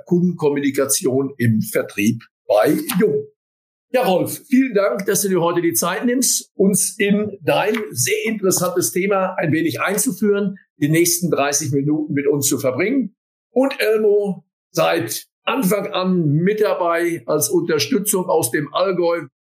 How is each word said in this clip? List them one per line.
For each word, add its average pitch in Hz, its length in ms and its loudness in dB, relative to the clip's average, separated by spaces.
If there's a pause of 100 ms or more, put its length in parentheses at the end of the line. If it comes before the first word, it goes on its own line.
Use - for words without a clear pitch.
Kundenkommunikation 143 1300 0
im 113 220 2
Vertrieb 117 600 -2 (240)
bei 117 320 4 (220)
Jung. - 240 2 (640)
Ja, 254 140 0
Rolf, - 440 0
vielen 254 260 2
Dank, 196 300 0
dass 196 160 0
du 202 80 -2
dir 180 140 2
heute 175 180 2
die 165 140 0
Zeit 190 320 -2
nimmst, 247 480 0
uns - 440 0
in 208 440 0
dein 156 340 0 (140)
sehr 214 340 -2
interessantes 180 680 -2
Thema 190 420 -2
ein 143 180 -2
wenig 156 300 -2
einzuführen, 202 760 0 (220)
die 147 100 0
nächsten 170 420 0
dreißig 143 420 0
Minuten 151 420 0
mit 139 120 -2
uns 143 220 0
zu 143 100 0
verbringen. 185 560 -2 (360)
Und 269 280 0
Elmo, 208 680 2 (240)
seit 165 560 -2 (180)
Anfang 202 480 0
an 185 320 0
mit 175 380 2
dabei 170 640 0
als 151 240 0
Unterstützung 180 800 0
aus 180 200 0
dem 151 220 -4
Allgäu. 170 540 0 (220)